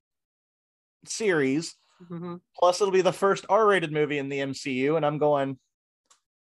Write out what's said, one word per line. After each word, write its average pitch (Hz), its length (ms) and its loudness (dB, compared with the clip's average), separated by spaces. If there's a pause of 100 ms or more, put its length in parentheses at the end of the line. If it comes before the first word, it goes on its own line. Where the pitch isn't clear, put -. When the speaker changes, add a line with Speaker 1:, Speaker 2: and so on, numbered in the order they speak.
(1040)
Speaker 1:
series, 160 680 0 (340)
Speaker 2:
Mm-hmm. 175 260 -10 (220)
Speaker 1:
plus 180 220 2
it'll 196 140 0
be 185 80 4
the 175 100 2
first 190 380 0
R-rated 190 420 2
movie 147 280 -2
in 139 100 -6
the 139 100 -6
M 139 140 -4
C 139 180 -8 (140)
U, 151 100 2
and 151 100 0
I'm 147 120 -2
going, 139 420 0 (840)